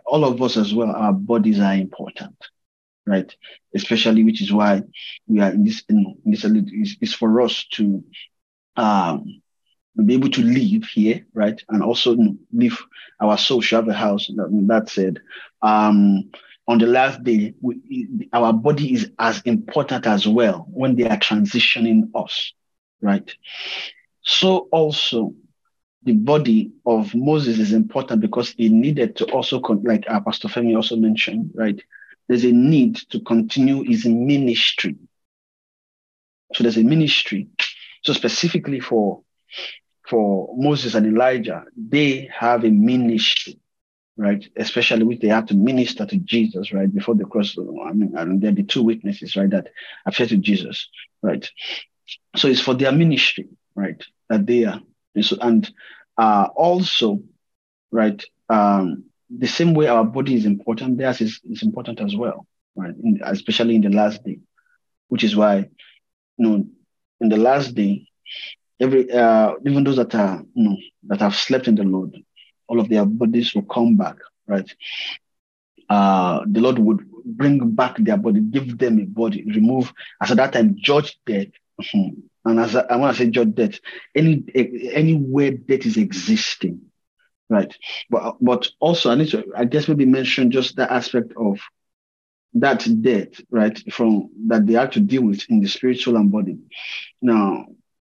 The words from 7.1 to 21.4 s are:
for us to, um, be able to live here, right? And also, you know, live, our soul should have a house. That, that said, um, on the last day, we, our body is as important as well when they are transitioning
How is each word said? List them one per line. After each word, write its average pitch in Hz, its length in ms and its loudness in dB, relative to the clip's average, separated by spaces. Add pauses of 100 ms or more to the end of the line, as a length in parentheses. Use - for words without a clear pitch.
for 113 280 2
us - 300 -2
to, 101 320 -2 (720)
um, 90 680 -2 (640)
be 117 80 4
able 135 160 2
to 131 140 0
live 117 420 2
here, 110 480 0
right? 107 340 -2
And 104 160 0
also, 120 280 0
you 117 120 4
know, 101 140 2 (160)
live, 117 240 2 (420)
our 107 180 2
soul 127 220 0
should 113 160 0
have 113 140 2
a 101 40 0
house. 104 340 -2
That, 98 400 -2
that 110 220 2
said, 92 300 -2 (420)
um, 104 680 4 (380)
on 117 80 4
the 113 80 4
last 123 380 2
day, 110 360 0
we, 123 480 -8 (240)
our 117 220 2
body 139 400 0
is 110 260 -2
as 113 220 -2
important 123 640 -2
as 104 200 2
well 107 440 2
when 127 260 0
they 120 140 0
are 107 80 0
transitioning 113 1000 0